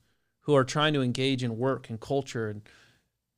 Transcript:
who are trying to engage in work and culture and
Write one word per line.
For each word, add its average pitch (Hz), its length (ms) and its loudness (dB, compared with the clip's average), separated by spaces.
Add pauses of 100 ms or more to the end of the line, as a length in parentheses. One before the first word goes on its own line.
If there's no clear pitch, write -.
(400)
who 147 160 2
are 131 80 6
trying 151 300 0
to 135 80 2
engage 127 420 0
in 113 140 -4
work 123 320 -2
and 113 100 -8
culture 131 480 -4
and 104 140 -8 (760)